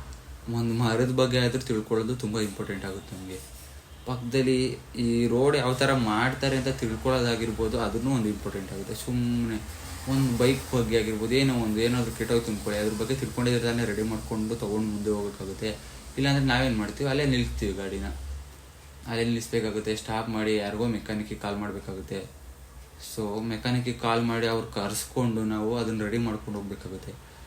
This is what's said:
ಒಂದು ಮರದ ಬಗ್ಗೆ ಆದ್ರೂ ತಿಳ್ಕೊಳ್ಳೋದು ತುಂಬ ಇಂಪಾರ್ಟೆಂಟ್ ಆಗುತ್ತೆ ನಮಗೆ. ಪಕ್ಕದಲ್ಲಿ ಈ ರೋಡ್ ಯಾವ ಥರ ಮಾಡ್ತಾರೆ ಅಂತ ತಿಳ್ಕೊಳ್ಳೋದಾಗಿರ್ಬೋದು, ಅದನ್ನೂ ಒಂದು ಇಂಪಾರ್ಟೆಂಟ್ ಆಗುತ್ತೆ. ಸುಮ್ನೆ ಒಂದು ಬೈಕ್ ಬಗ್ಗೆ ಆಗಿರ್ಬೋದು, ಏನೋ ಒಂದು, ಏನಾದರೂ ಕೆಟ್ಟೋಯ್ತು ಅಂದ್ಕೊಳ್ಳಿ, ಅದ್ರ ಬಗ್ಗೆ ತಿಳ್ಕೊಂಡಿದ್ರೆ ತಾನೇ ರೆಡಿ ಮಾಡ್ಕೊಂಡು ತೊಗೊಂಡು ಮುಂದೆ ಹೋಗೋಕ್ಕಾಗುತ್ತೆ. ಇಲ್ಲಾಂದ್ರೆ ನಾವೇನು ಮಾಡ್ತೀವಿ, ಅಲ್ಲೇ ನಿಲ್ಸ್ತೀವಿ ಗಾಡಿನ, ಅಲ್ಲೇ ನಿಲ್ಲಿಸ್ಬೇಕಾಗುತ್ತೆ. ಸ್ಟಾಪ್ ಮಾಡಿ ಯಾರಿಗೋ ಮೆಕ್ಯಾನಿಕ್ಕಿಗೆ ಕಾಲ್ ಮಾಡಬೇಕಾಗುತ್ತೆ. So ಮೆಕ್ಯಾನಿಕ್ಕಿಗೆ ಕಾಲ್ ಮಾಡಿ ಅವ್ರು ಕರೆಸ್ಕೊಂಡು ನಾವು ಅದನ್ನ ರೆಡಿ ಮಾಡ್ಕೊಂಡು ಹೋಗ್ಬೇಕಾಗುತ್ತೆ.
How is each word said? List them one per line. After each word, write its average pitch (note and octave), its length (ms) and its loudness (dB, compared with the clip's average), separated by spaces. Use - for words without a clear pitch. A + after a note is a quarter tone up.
ಒಂದು A#2 200 0
ಮರದ A#2+ 380 4
ಬಗ್ಗೆ B2+ 280 4
ಆದ್ರೂ B2 200 2
ತಿಳ್ಕೊಳ್ಳೋದು A2 560 0
ತುಂಬ A2 240 -2
ಇಂಪಾರ್ಟೆಂಟ್ G2+ 460 -4
ಆಗುತ್ತೆ F#2+ 320 -8
ನಮಗೆ. F#2 220 -10
ಪಕ್ಕದಲ್ಲಿ B2+ 720 2
ಈ A#2 300 4
ರೋಡ್ C3+ 300 6
ಯಾವ B2+ 160 2
ಥರ C3+ 200 4
ಮಾಡ್ತಾರೆ B2+ 640 2
ಅಂತ B2+ 100 0
ತಿಳ್ಕೊಳ್ಳೋದಾಗಿರ್ಬೋದು, A2+ 1120 0
ಅದನ್ನೂ A2+ 360 0
ಒಂದು G#2+ 120 2
ಇಂಪಾರ್ಟೆಂಟ್ G2 460 -4
ಆಗುತ್ತೆ. G2 220 -6
ಸುಮ್ನೆ A#2+ 920 -2
ಒಂದು C3 260 4
ಬೈಕ್ C3 380 4
ಬಗ್ಗೆ A2+ 240 4
ಆಗಿರ್ಬೋದು, A2 340 0
ಏನೋ C3+ 200 6
ಒಂದು, A2 260 2
ಏನಾದರೂ A#2+ 320 2
ಕೆಟ್ಟೋಯ್ತು A#2 400 2
ಅಂದ್ಕೊಳ್ಳಿ, G#2 300 -2
ಅದ್ರ G#2+ 120 2
ಬಗ್ಗೆ A2 220 0
ತಿಳ್ಕೊಂಡಿದ್ರೆ B2 480 0
ತಾನೇ A#2 220 2
ರೆಡಿ G#2 180 0
ಮಾಡ್ಕೊಂಡು A2 520 -2
ತೊಗೊಂಡು G#2+ 320 0
ಮುಂದೆ G#2 220 0
ಹೋಗೋಕ್ಕಾಗುತ್ತೆ. G2+ 680 -2
ಇಲ್ಲಾಂದ್ರೆ C#3 280 4
ನಾವೇನು B2+ 320 4
ಮಾಡ್ತೀವಿ, G#2 320 -2
ಅಲ್ಲೇ C#3+ 160 2
ನಿಲ್ಸ್ತೀವಿ A#2 480 2
ಗಾಡಿನ, G2 320 -4
ಅಲ್ಲೇ A#2 160 0
ನಿಲ್ಲಿಸ್ಬೇಕಾಗುತ್ತೆ. A2 720 0
ಸ್ಟಾಪ್ A2 340 -2
ಮಾಡಿ G#2+ 260 2
ಯಾರಿಗೋ G#2 320 0
ಮೆಕ್ಯಾನಿಕ್ಕಿಗೆ G#2+ 540 -4
ಕಾಲ್ G2+ 160 -2
ಮಾಡಬೇಕಾಗುತ್ತೆ. F#2+ 880 -8
So A2 260 -2
ಮೆಕ್ಯಾನಿಕ್ಕಿಗೆ A#2+ 560 0
ಕಾಲ್ A#2 260 2
ಮಾಡಿ A#2 220 2
ಅವ್ರು A2+ 200 0
ಕರೆಸ್ಕೊಂಡು A2 760 0
ನಾವು G#2+ 340 0
ಅದನ್ನ A2 240 -2
ರೆಡಿ G#2+ 160 0
ಮಾಡ್ಕೊಂಡು G#2+ 420 -2
ಹೋಗ್ಬೇಕಾಗುತ್ತೆ. G2 520 -8